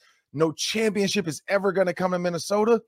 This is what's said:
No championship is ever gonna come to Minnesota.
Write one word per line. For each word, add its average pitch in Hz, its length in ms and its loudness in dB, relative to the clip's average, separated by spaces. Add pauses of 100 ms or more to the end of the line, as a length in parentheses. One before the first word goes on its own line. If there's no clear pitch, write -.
(320)
No 156 200 2
championship 202 760 -2
is 151 220 -6
ever 190 240 0
gonna 180 220 2
come 185 180 0
to 180 80 0
Minnesota. 208 680 2